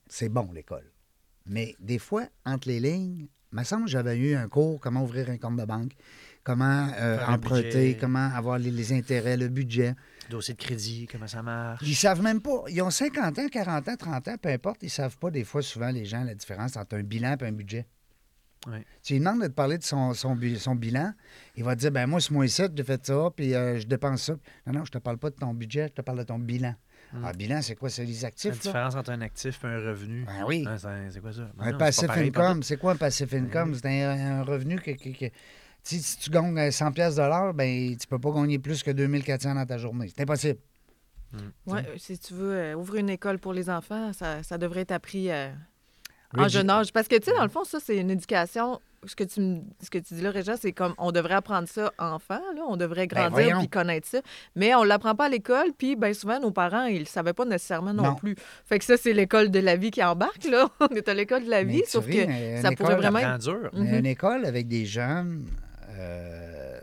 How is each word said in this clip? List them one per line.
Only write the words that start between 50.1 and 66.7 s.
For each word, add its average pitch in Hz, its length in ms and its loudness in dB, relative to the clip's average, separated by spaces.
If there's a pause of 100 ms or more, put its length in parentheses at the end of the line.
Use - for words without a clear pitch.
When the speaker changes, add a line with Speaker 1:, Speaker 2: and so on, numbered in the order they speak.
Speaker 3:
dis 165 60 -6
là, 196 120 0
Régent, 196 280 -2
c'est 196 120 -2
comme, 180 260 -2
on 175 140 -2
devrait 170 220 2
apprendre 190 340 0
ça 214 300 -2
enfant, 170 420 -4 (160)
là. 311 120 -6
On 202 80 -2
devrait 175 300 0
Speaker 1:
Ben, 175 220 0
Speaker 3:
grandir - 20 2
Speaker 1:
voyons. 165 300 6
Speaker 3:
puis 147 80 0
connaître 170 400 0
ça. 254 120 0 (360)
Mais 214 180 6
on 240 80 8
l'apprend 208 320 6
pas 294 120 2
à - 20 4
l'école, 254 400 4 (100)
puis 269 160 0
ben, 208 180 2
souvent, 214 280 -2
nos 233 100 2
parents, 196 360 2
ils 208 140 2
le 151 40 -2
savaient 165 280 0
pas 247 120 0
nécessairement 185 500 -2
non 208 80 2
Speaker 1:
Non. 139 140 4
Speaker 3:
plus. 208 180 -4 (300)
Fait 208 160 2
que - 40 -8
ça, 240 120 8
c'est 240 160 4
l'école 208 400 6
de 190 80 6
la 185 160 6
vie 202 160 0
qui - 100 0
embarque, 180 420 2
là. 269 300 6
<laughs> - 60 -2
On 294 80 8
est 220 200 0
à 202 60 4
l'école 220 300 2
de 226 60 -2
la 208 120 6
Speaker 1:
Mais 120 120 2
Speaker 3:
vie, 339 100 6
Speaker 1:
tu - 60 -6
Speaker 3:
sauf 226 160 2
Speaker 1:
ris, 160 160 2
Speaker 3:
que 202 40 4
Speaker 1:
mais 120 300 -2
une 120 60 0
Speaker 3:
ça 190 100 6
pourrait 165 220 4
Speaker 1:
école 185 80 4
Speaker 3:
vraiment 208 180 4
Speaker 2:
Ça 127 160 2
Speaker 3:
être 113 80 -4
Speaker 2:
prend 147 80 0
dur. 202 220 -4
Speaker 1:
Mais 202 180 2
Speaker 3:
Mhm. - 80 6
Speaker 1:
une 131 60 4
école 208 380 2
avec 123 220 0
des 117 200 0
jeunes, 139 600 -2 (440)
euh, 85 920 -10